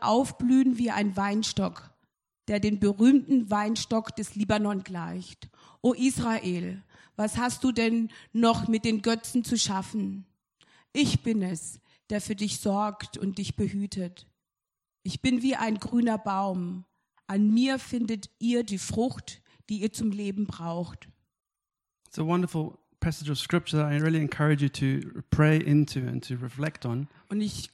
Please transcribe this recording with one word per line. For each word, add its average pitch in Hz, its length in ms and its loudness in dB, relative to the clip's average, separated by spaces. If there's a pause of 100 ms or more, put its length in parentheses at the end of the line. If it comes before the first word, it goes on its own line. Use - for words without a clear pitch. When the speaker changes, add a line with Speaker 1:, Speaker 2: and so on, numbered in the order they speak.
Speaker 1:
aufblühen 254 760 4
wie 226 140 0
ein 202 240 0
Weinstock, 202 760 -2 (580)
der 208 100 0
den 208 200 0
berühmten 226 680 6
Weinstock 214 680 -2
des - 200 -8
Libanon 208 480 0
gleicht. 175 680 -10 (320)
O 247 120 4
Israel, 196 920 -2 (320)
was 214 220 -2
hast 247 260 -2
du 254 80 4
denn 226 380 2 (240)
noch 233 340 4
mit 220 180 2
den 220 180 2
Götzen 226 420 0
zu 240 120 -2
schaffen? 196 680 -4 (680)
Ich - 280 2
bin 220 220 0
es, 180 360 -8 (300)
der 208 120 -2
für 208 140 -4
dich 208 240 -4
sorgt 208 580 -2
und 190 200 -4
dich - 180 -6
behütet. 196 720 -6 (760)
Ich - 180 -8
bin 254 220 2
wie 262 120 2
ein 220 240 0
grüner 233 380 2
Baum. 190 680 -2 (440)
An 208 260 4
mir 262 260 4
findet 226 500 -4 (100)
ihr 240 240 2
die 202 160 -4
Frucht, - 600 -4 (280)
die 208 120 -4
ihr 214 120 -2
zum 220 180 -2
Leben 202 360 -4
braucht. 170 600 -8 (1000)
Speaker 2:
It's - 120 -16
a 156 60 -2
wonderful 170 520 -2 (240)
passage 151 300 -4
of 135 60 -2
scripture 165 460 0
that 147 80 0
I 147 60 2
really 160 220 2
encourage 147 440 2
you 139 60 2
to 139 600 -2
pray 156 320 6
into 147 380 2
and 123 280 -4
to 127 80 -6
reflect 127 520 -8
on. 127 200 -4 (220)
Speaker 1:
Und 208 120 -4
ich, - 320 -6